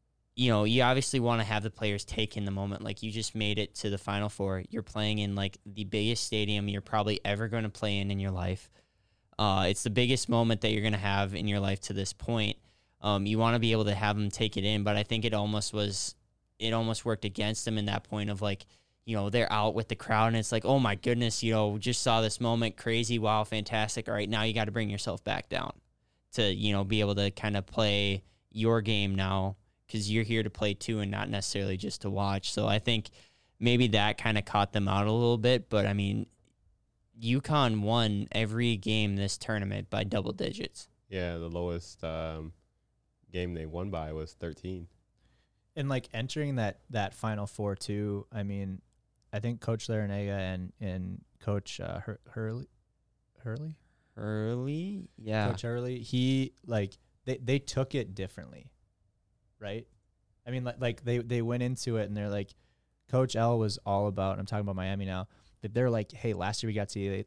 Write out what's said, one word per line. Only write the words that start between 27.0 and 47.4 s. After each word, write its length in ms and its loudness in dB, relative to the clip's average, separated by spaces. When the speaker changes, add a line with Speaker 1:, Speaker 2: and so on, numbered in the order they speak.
Speaker 1:
able 160 2
to 140 2
kinda 300 -2
play 640 2
your 300 4
game 340 2
now, 420 0
'cause 240 -4
you're 140 4
here 180 0
to 80 -2
play 220 0
too 280 -4
and 100 -2
not 180 -4
necessarily 480 -2
just 240 -6
to 100 -2
watch." 400 0
So 160 0
I 120 4
think 320 0
maybe 280 6
that 280 4
kinda 240 0
caught 320 2
them 160 2
out 180 2
a 60 2
little 240 4
bit, 320 2
but, 180 2
I 60 2
mean, 340 0
uconn 600 2
won 520 2
every 440 0
game 400 2
this 220 -2
tournament 500 -4
by 160 -2
double 280 -2
digits. 560 -8
Speaker 2:
Yeah, 300 -4
the 100 -6
lowest, 560 -6
um, 480 -6
game 220 -4
they 120 -6
won 240 -6
by 220 -6
was 220 -8
thirteen. 540 -10
Speaker 3:
And, 120 -4
like, 240 -2
entering 440 -2
that, 240 -2
that 240 -2
Final 320 -4